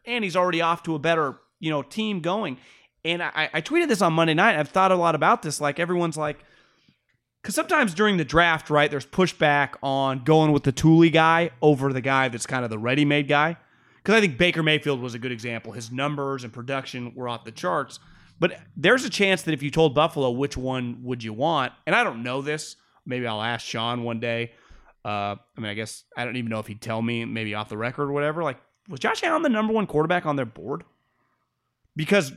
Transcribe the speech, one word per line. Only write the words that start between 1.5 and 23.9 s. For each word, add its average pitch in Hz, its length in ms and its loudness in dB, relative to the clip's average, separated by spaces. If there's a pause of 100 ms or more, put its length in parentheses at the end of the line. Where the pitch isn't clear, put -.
you 156 80 -2
know, 147 120 0
team 214 380 -4
going. 170 380 -4 (480)
And 170 160 -2
I, 156 320 -2
I 156 80 -2
tweeted 330 260 0
this 208 140 0
on 170 120 4
Monday 160 200 4
night. 180 240 4
I've 151 120 -2
thought 190 220 4
a 185 40 6
lot 170 200 2
about 185 280 2
this. 147 180 -6
Like, 143 180 -2
everyone's 170 380 -2
like, 151 220 -6 (1080)
'cause - 100 -6
sometimes 302 380 2
during 202 240 2
the 156 80 0
draft, 165 440 2
right, 147 220 4
there's 139 140 -6
pushback 147 760 2
on 135 440 -2
going 156 260 6
with 143 120 2
the 135 100 2
Thule 160 360 8
guy 160 420 4 (100)
over 139 320 4
the 131 80 -4
guy 135 260 2
that's 113 200 -6
kind 127 180 -4
of 113 40 -6
the 110 100 -6
ready-made 143 500 2
guy. 151 260 2 (480)
'Cause 208 120 4
I 226 40 6
think 160 180 2
Baker 165 260 2
Mayfield 147 360 0
was 120 140 -8
a 120 60 -10
good 127 120 -6
example. 113 400 -10
His 117 200 -12
numbers 139 520 -4
and 113 80 -12
production 123 640 -8
were 123 140 -8
off 117 160 -8
the 113 60 -14
charts. 165 480 -4 (400)
But 175 200 0 (160)
there's 220 300 4
a 226 40 -4
chance 190 340 2
that 160 100 0
if 139 100 -4
you 143 80 -4
told 160 240 4
Buffalo 147 360 2
which 135 260 -2
one 123 460 -6
would 123 200 -8
you 110 80 -8
want, 131 400 -2 (160)
and 180 80 0
I 240 80 4
don't 123 200 -4
know 127 180 -4
this, 151 340 -8 (300)
maybe 123 200 -4
I'll 107 160 -4
ask 113 240 -4
Sean 117 380 -4